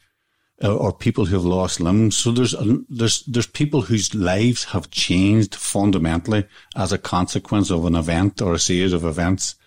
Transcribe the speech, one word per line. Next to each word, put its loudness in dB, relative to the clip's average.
uh, 2
or 0
people 0
who 0
have 0
lost 0
limbs. 2
So 0
there's, 0
um, 0
there's, -2
there's -2
people -2
whose -2
lives 0
have -6
changed 2
fundamentally 0
as -2
a -2
consequence -2
of 0
an 2
event 0
or 0
a 0
series 0
of -2
events, -2